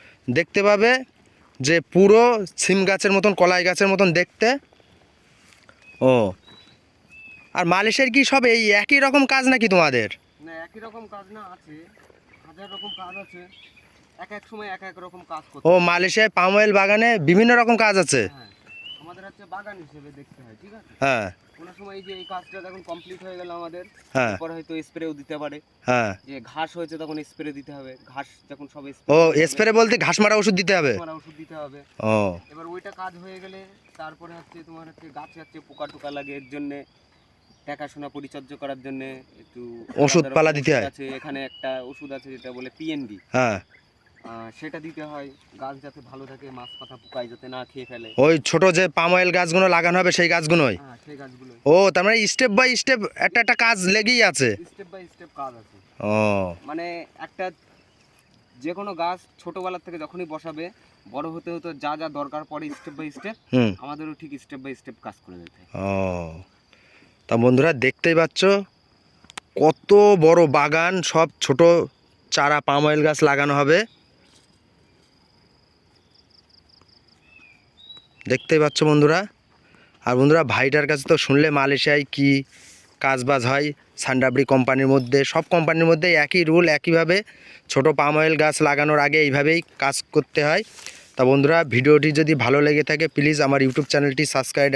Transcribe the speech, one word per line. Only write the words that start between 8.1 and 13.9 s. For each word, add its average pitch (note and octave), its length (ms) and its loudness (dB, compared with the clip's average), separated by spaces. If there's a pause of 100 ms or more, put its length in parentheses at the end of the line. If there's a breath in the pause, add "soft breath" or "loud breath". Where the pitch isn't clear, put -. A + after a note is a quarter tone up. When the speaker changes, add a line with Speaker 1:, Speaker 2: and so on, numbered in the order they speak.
Speaker 1:
কি C4 140 2
সব C4+ 200 2
এই A3+ 280 2
একই G#3 280 2
রকম C4+ 260 4
কাজ C4+ 200 0
নাকি A#3 220 2
তোমাদের? C#3 420 2 (300)
Speaker 2:
না, D#3+ 120 -18
একই E3+ 280 -16
রকম A3 260 -18
কাজ G3+ 260 -20
না, G#3+ 80 -20
আছে। F3+ 580 -20 (680)
এক G3 100 -20
রকম G3 160 -14 (120)
কাজ F3+ 120 -16 (100)
আছে, F3 160 -20 (840)